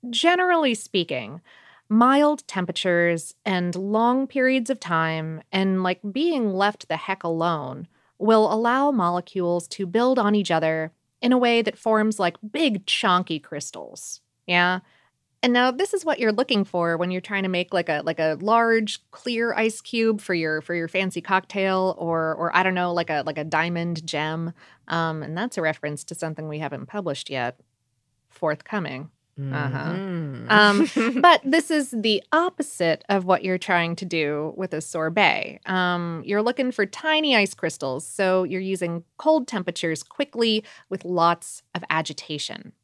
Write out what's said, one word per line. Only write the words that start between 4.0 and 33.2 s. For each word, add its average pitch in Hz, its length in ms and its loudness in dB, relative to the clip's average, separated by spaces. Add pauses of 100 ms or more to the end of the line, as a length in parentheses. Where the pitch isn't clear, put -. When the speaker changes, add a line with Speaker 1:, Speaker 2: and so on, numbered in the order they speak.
Speaker 1:
periods 262 420 0
of 269 120 -2
time 160 640 -2 (100)
and, 190 320 2
like, 180 160 -2 (100)
being 262 420 0
left 202 360 0
the 160 80 -2
heck 190 260 -6
alone 165 640 -2 (320)
will 220 340 4
allow 240 380 2
molecules 175 760 -2
to - 180 -6
build 240 320 2
on 208 160 4
each 202 160 0
other 160 400 0 (320)
in 247 80 4
a 254 80 6
way 233 240 4
that 220 160 -2
forms, 214 400 2
like, 175 180 0 (140)
big 269 340 0
chonky 180 560 0
crystals. - 800 -14 (240)
Yeah. 180 360 4 (600)
And 247 120 2
now 247 180 4
this 302 240 -2
is 370 100 -4
what 294 140 0
you're 220 140 2
looking 214 320 0
for 170 320 -2
when 175 160 -2
you're 180 80 -4
trying 196 240 -6
to 190 40 -2
make, 180 240 -2
like, 175 160 0
a, 151 160 -2
like, 160 140 -2
a 156 220 0
large 226 720 2
clear 233 420 -4
ice 220 260 0
cube 226 400 0
for 190 140 -4
your, 156 260 -2
for 175 140 -6
your 165 140 -2
fancy 185 320 -2
cocktail 190 760 0
or, 160 380 -2
or, 170 220 -4
I 185 80 2
don't 185 100 0
know, 180 180 -2
like 170 160 -2
a, 151 160 -2
like, 151 140 -6
a 151 60 -6
diamond 170 600 -2
gem. 160 480 -6 (360)
Um, 160 340 -2
and 156 160 -8
that's 233 180 -6
a 170 60 -4
reference 151 420 -4
to 165 120 -14
something 156 320 -8
we 151 100 -8
haven't 139 280 -8
published 170 440 -8
yet. 123 300 -4 (680)
Forthcoming. 151 840 -6 (300)
Uh-huh. 143 520 -4
Speaker 2:
Mm-hmm. 175 580 -6
Speaker 1:
Um, 214 680 4
Speaker 2:
<laughs> - 20 2
Speaker 1:
but 349 220 8
this 302 260 2
is 294 220 0
the 214 280 0 (120)
opposite 302 760 0
of 196 160 2